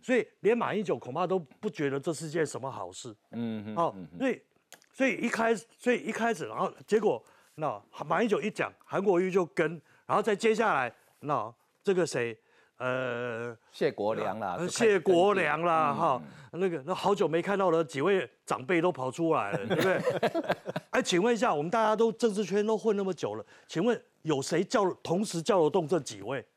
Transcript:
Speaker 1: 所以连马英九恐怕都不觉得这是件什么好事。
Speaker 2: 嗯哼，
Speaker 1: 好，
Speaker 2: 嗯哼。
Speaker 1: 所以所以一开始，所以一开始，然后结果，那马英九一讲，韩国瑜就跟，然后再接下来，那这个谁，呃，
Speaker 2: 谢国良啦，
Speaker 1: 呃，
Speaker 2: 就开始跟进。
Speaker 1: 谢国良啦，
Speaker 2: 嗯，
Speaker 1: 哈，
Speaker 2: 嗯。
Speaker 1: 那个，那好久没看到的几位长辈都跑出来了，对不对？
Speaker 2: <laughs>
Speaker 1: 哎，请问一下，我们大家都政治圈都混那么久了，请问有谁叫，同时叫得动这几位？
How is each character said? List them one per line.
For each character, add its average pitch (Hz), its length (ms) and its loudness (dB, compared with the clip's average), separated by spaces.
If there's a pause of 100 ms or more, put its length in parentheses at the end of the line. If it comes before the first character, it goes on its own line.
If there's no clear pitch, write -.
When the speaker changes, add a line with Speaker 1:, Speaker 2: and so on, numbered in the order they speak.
Speaker 1:
所 254 140 0
以 214 100 2 (160)
连 220 160 4
马 147 160 -2
英 214 100 -2
九 165 140 0
恐 123 160 -10
怕 175 120 0
都 185 140 2
不 196 300 -8
觉 147 200 -2
得 135 80 -2
这 151 160 -2
是 156 160 -8
件 151 160 0
什 127 140 -8
么 131 100 -6
好 101 220 -10
事。 107 240 -14 (160)
Speaker 2:
嗯 110 320 -6
哼， 107 120 -8
Speaker 1:
好， 160 200 0
Speaker 2:
嗯 90 160 -14
哼。 85 60 -16
Speaker 1:
所 262 120 0
以 - 120 -4 (580)
所 262 80 4
以 208 80 0
一 226 140 -2
开 226 260 0
始， 185 100 -10 (120)
所 247 160 0
以 151 100 -2
一 208 80 -6
开 226 220 -2
始， 156 120 -6
然 110 120 -10
后 170 120 -2 (160)
结 208 140 4
果， 170 240 0 (320)
那 131 260 -4 (240)
马 165 160 0
英 240 60 2
九 190 140 0
一 202 100 -4
讲， 120 180 -4 (140)
韩 - 180 -2
国 202 160 4
瑜 185 140 2
就 180 140 2
跟， 160 360 -2 (240)
然 - 80 -2
后 190 80 4
再 208 140 0
接 220 180 2
下 208 200 2
来， 127 200 0 (280)
那 131 280 -2 (320)
这 196 120 2
个 175 120 4
谁， 120 320 -2 (420)
呃， 123 760 -4 (140)
Speaker 2:
谢 160 180 0
国 104 240 -2
良 104 280 -4
啦， 92 180 -4
Speaker 1:
呃， 175 80 -4
Speaker 2:
就 160 40 -6
开 - 0 -
始 - 60 -6
跟 233 120 4
进。 - 20 -
Speaker 1:
谢 196 80 4
国 185 360 4
良 156 260 0
啦， 160 300 2
Speaker 2:
嗯， 139 40 -2
Speaker 1:
哈， 147 260 0 (300)
Speaker 2:
嗯。 156 80 -10
Speaker 1:
那 190 80 0
个， 160 180 -4
那 175 80 -4
好 190 220 2
久 165 140 2
没 165 120 2
看 190 160 -2
到 190 140 4
的 165 100 4
几 135 200 -4
位 180 280 0 (160)
长 117 200 -4
辈 175 160 2
都 180 100 4
跑 131 180 -4
出 165 240 0
来 104 200 0
了， 101 140 -4
对 190 100 0
不 - 40 0
对？ 180 200 2 (420)
Speaker 2:
<laughs> - 480 -6
Speaker 1:
哎， 240 100 2
请 180 220 2
问 240 100 4
一 233 40 0
下， 202 180 2
我 147 60 0
们 165 100 -2
大 226 100 2
家 220 140 2
都 226 160 2
政 220 220 0
治 208 100 -2
圈 202 240 0
都 220 100 2
混 214 200 0
那 202 40 -2
么 190 120 -2
久 107 220 -4
了， 107 100 -10 (240)
请 156 120 -2
问 220 160 2 (260)
有 151 180 0
谁 160 200 0
叫， 196 340 2
同 180 280 -2
时 165 180 -4
叫 180 220 4
得 147 60 6
动 165 180 0
这 170 140 2
几 110 200 -12
位？ 117 240 -6 (120)